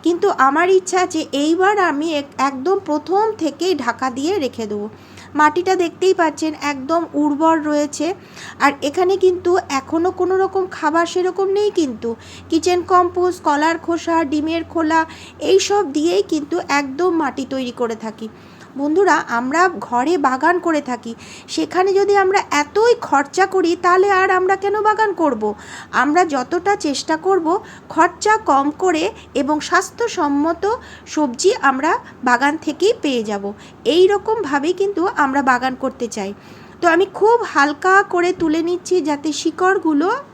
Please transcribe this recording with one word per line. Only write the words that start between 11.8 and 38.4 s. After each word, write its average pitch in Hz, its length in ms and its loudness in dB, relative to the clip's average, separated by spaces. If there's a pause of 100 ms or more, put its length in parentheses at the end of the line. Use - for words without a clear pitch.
কিচেন 359 340 0
কম্পোস্ট, 359 600 0
কলার 311 360 0
খোসা, 330 460 -2
ডিমের 311 400 -2
খোলা, 320 360 0 (400)
এই 370 200 4
সব 403 220 0 (100)
দিয়েই 339 360 0
কিন্তু 311 280 -4 (120)
একদম 285 480 0
মাটি 269 280 -2
তৈরি 262 280 -6
করে 226 240 -4
থাকি। 220 320 -10 (480)
বন্ধুরা, 311 400 2 (120)
আমরা 254 340 0 (180)
ঘরে 254 380 0
বাগান 277 420 2
করে 330 200 0
থাকি, 240 320 -8 (360)
সেখানে 330 440 0
যদি 403 240 4
আমরা 381 240 4 (100)
এতই 403 500 2
খরচা 302 460 0
করি, 370 300 0
তাহলে 370 340 4
আর 381 200 4
আমরা 370 260 2
কেন 403 260 -2
বাগান 427 300 2
করব? 277 300 0 (500)
আমরা 294 320 2
যতটা 320 520 -2
চেষ্টা 320 400 -2
করব 349 300 0 (420)
খরচা 349 480 0
কম 285 340 2
করে 339 340 0 (300)
এবং 285 260 0
স্বাস্থ্যসম্মত 339 1040 -2 (420)
সবজি 302 440 0 (120)
আমরা 277 280 2 (340)
বাগান 254 380 2
থেকেই 359 400 0
পেয়ে 254 200 0
যাব। 202 220 -6 (400)
এই 330 220 6
রকমভাবেই 381 640 0
কিন্তু 392 300 -2 (140)
আমরা 277 260 0
বাগান 254 320 0
করতে 254 340 -6
চাই। 202 220 -8 (480)
তো 349 100 0
আমি 349 180 4
খুব 440 360 2
হালকা 330 600 2
করে 359 300 0
তুলে 330 300 0